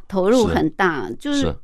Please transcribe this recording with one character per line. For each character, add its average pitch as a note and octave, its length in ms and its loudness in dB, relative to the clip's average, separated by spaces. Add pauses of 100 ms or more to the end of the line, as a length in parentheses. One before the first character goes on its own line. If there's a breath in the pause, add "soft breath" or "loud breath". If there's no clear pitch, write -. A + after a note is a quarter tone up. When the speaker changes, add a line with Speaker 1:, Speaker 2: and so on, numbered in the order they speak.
Speaker 1:
投 F#3+ 220 0
入 A#3+ 160 4
很 D#3 240 2
大， D#3 380 -2
Speaker 2:
是。 A#2 80 -8
Speaker 1:
就 C#4+ 180 -6
是 C#4 300 0